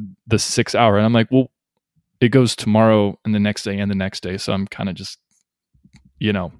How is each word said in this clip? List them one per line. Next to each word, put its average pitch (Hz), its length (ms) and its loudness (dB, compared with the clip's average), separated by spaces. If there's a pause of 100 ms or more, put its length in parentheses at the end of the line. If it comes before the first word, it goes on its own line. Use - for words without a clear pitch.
(280)
the 113 100 2
six - 380 -2
hour. 107 220 4
And 107 80 2
I'm 117 80 2
like, 113 180 2
"Well, 131 180 2 (720)
it 123 100 4
goes 123 280 2
tomorrow 107 680 2
and 110 100 -2
the 104 60 2
next 104 240 -2
day 101 160 -4
and 101 100 -2
the 101 60 -2
next 95 260 -6
day." 90 160 -8
So - 140 -6
I'm 98 160 -4
kinda 98 260 -8
just, - 240 -14 (1000)
you 104 140 -2
know, 90 260 -6